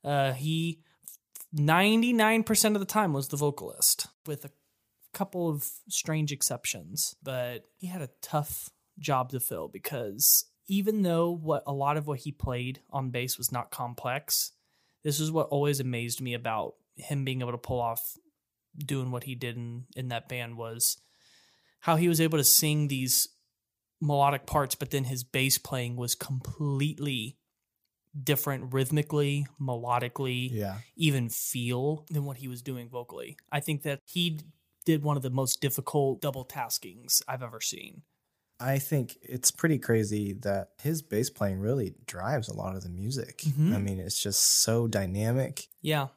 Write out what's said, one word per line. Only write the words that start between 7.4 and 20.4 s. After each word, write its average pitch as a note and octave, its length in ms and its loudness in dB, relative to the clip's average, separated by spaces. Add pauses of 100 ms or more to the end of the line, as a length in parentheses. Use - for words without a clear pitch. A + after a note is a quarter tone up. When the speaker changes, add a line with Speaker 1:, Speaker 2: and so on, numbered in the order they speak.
Speaker 1:
he F#3 80 -10
had F3+ 160 -6
a B2+ 80 -8 (100)
tough - 500 -4 (280)
job C3 320 0
to C3 100 -4
fill D#2+ 280 -4
because A2 760 2 (220)
even G3+ 360 2
though E3+ 280 4
what, D#3 360 0
a C#3+ 60 -4
lot C#3 240 2
of D3+ 100 -2
what C#3+ 140 -4
he D3 120 -8
played B2+ 480 -4 (100)
on C3 200 -2
bass B2 280 -2
was A#2+ 140 -2
not A#2+ 180 -4
complex, B2 840 -4 (500)
this D3 180 0
is D#3 120 0
what D#3+ 160 2
always C#3+ 320 2
amazed A#2+ 400 -4
me B2 140 -4
about A2+ 400 -4 (220)
him C3+ 280 -4
being C3 160 -2
able A#2+ 120 -4
to A#2+ 60 -6
pull B2 220 -4
off A#2 360 -4 (600)
doing C3+ 320 -4
what B2 140 -6
he C3 100 -8
did A#2+ 220 -6
in, A#2+ 280 -8 (120)
in B2+ 120 -6
that A#2 200 -6
band, A#2 280 -8